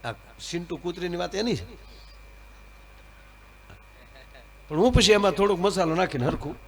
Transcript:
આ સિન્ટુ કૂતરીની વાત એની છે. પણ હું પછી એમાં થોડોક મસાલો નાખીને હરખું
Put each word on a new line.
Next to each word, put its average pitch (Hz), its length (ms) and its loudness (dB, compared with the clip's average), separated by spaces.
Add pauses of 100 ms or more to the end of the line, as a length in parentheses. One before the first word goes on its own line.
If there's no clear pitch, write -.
આ 107 80 -8 (240)
સિન્ટુ 170 380 -10
કૂતરીની 170 400 -8
વાત 175 180 -6
એની 214 200 -2
છે. 90 200 -12 (3000)
પણ 151 100 -4
હું 233 140 6
પછી 214 200 6
એમાં 202 200 6
થોડોક 196 280 0
મસાલો 180 360 0
નાખીને 165 300 -2
હરખું 160 300 -4 (120)